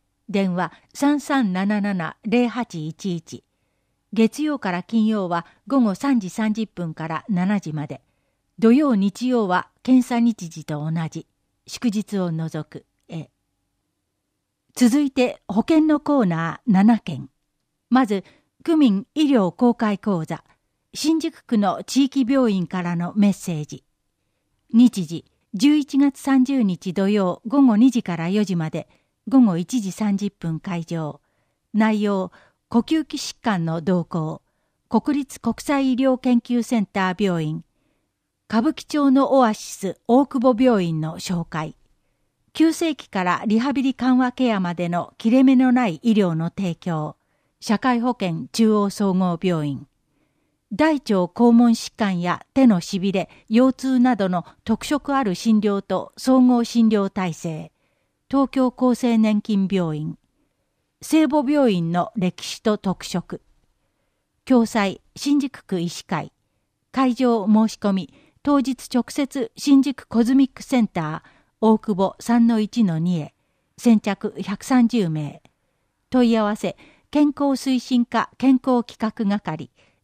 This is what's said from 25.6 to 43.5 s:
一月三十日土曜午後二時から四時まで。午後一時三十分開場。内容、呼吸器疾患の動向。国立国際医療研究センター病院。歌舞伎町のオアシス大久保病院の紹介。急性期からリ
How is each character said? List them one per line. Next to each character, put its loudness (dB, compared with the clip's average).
一 -2
月 2
三 2
十 0
日 -4
土 0
曜 0
午 2
後 6
二 6
時 0
か -6
ら -6
四 0
時 -4
ま -4
で。 -10
午 6
後 4
一 -4
時 -6
三 -2
十 -4
分 -8
開 -8
場。 -8
内 0
容、 -2
呼 0
吸 -2
器 -12
疾 -12
患 -2
の -4
動 0
向。 -6
国 -2
立 -10
国 -4
際 -2
医 -2
療 0
研 0
究 -2
セ -2
ン -2
タ -4
ー -4
病 -2
院。 -8
歌 0
舞 0
伎 -18
町 0
の 2
オ 4
ア 2
シ -14
ス -8
大 4
久 0
保 -2
病 2
院 -2
の -8
紹 -6
介。 -8
急 4
性 -4
期 -20
か -4
ら 0
リ 2